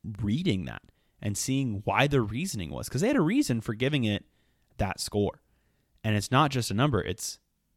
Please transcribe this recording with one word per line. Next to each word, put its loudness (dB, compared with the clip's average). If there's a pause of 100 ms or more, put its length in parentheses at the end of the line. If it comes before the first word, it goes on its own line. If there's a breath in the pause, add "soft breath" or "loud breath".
(200)
reading 0
that -10 (380)
and -4
seeing -2
why 4
their 4
reasoning -4
was. -6
'Cause -2
they 2
had 2
a 4
reason 2
for -4
giving 0
it 0 (540)
that -2
score. -2 (600)
And 2
it's -2
not 4
just -2
a -2
number, 2
it's -6 (380)